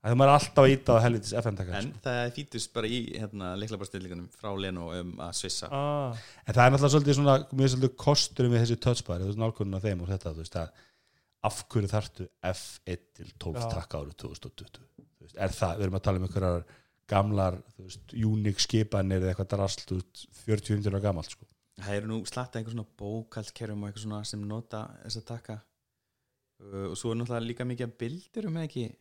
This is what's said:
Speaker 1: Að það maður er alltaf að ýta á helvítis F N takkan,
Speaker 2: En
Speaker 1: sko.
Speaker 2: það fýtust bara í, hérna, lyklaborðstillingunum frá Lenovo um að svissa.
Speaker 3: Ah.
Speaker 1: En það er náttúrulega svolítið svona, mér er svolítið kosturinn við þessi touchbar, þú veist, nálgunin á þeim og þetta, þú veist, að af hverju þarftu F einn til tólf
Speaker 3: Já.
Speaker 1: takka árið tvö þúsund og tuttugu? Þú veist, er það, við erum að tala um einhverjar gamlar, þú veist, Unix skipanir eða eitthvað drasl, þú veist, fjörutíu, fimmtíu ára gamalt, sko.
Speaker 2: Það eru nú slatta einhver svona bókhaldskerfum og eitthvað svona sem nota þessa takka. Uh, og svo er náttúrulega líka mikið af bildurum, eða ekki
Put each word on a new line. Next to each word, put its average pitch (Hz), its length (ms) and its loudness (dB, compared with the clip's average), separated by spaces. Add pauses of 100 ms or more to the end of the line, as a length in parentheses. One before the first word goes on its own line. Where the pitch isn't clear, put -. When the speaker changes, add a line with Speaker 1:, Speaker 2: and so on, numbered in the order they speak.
Speaker 1:
Að 110 60 0
það 120 80 4
maður 139 120 10
er 143 40 10
alltaf 143 300 8
að 135 80 10
ýta 135 180 2
á 117 80 10
helvítis 113 360 2
F 113 120 0
N 101 140 -2
takkan, 90 160 -4
Speaker 2:
En 101 100 -4
Speaker 1:
sko. 139 160 -12
Speaker 2:
það 120 300 -2
fýtust 120 400 -8
bara 110 180 -2
í, 123 80 -2 (140)
hérna, 101 460 -6
lyklaborðstillingunum 95 720 -8
frá - 240 -12
Lenovo 90 400 -4
um 87 240 -6
að 85 160 -8
svissa. - 360 -6
Speaker 3:
Ah. 139 540 -4 (140)
Speaker 1:
En - 180 -2
það 120 80 10
er 131 100 10
náttúrulega 139 200 6
svolítið 143 260 6
svona, 139 160 8 (120)
mér 135 200 4
er 127 60 4
svolítið 127 220 2
kosturinn 127 580 4
við 117 100 6
þessi 117 160 0
touchbar, 92 420 0
þú 98 80 -2
veist, 107 120 -2
nálgunin 98 360 -2
á 95 80 -6
þeim 90 160 -2
og 90 80 -4
þetta, 90 240 -4
þú 80 80 -10
veist, 80 160 -8
að - 280 -10 (580)
af - 240 -2
hverju 101 260 0
þarftu 101 340 -4 (140)
F 90 220 -4 (180)
einn - 300 -8
til - 240 -18
tólf - 260 -6
Speaker 3:
Já. 82 80 -4
Speaker 1:
takka 80 320 -6
árið 73 160 -14
tvö - 160 -12
þúsund - 160 -16
og - 80 -20
tuttugu? - 400 -20
Þú - 300 -20
veist, - 100 -20
er 95 160 0
það, 85 240 0
við 101 80 0
erum 95 140 -2
að - 40 -20
tala 95 140 2
um 92 80 -2
einhverjar 90 400 0 (420)
gamlar, 98 480 2 (140)
þú 95 160 -20
veist, - 320 -18
Unix 107 480 2
skipanir 98 560 2
eða 92 100 0
eitthvað 95 220 -4
drasl, 98 320 -2
þú 92 140 -4
veist, - 260 -16 (160)
fjörutíu, 107 320 0
fimmtíu 101 180 0
ára 98 100 -2
gamalt, 92 300 -2
sko. - 140 -20 (320)
Speaker 2:
Það 101 180 -6
eru 104 140 -4
nú 110 60 -2 (100)
slatta 123 340 -6
einhver 113 140 -8
svona 110 160 -8 (100)
bókhaldskerfum 107 800 -8
og 101 80 -6
eitthvað 104 160 -12
svona 104 140 -6 (100)
sem 107 160 -8
nota 110 380 -8 (160)
þessa 110 260 -10
takka. 117 300 -12 (1080)
Uh, 98 300 -8
og 92 80 -8
svo 117 160 -2
er - 20 -2
náttúrulega 117 300 -4
líka 120 180 -6
mikið 123 220 -6
af 113 160 -12
bildurum, 165 580 -8
eða 156 80 -6
ekki 127 200 -6 (120)